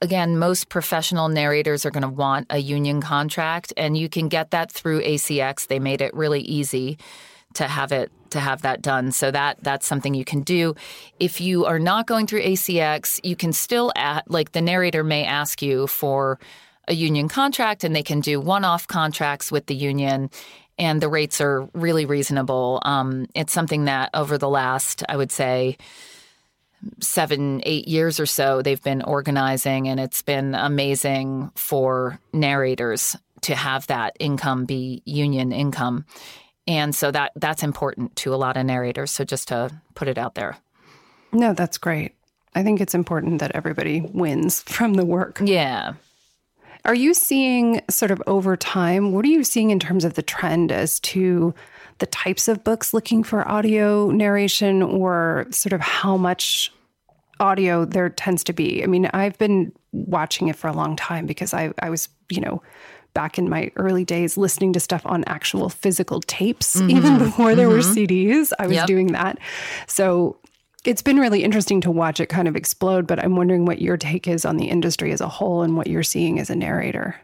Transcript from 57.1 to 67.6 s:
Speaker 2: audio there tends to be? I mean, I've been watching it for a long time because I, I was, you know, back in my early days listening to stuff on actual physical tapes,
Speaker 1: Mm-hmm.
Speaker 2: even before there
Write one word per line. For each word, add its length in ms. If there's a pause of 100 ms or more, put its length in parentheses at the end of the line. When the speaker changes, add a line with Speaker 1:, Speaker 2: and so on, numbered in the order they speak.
Speaker 2:
audio 440
there 260
tends 360
to 80
be? 300
I 40
mean, 200
I've 300
been 360 (180)
watching 560
it 80
for 120
a 60
long 220
time 300
because 280
I, 260
I 100
was, 180 (220)
you 100
know, 220 (520)
back 240
in 120
my 260
early 300
days 320
listening 360
to 60
stuff 260
on 200
actual 440
physical 520
tapes, 560
Speaker 1:
Mm-hmm. 200
Speaker 2:
even 200
before 380
there 120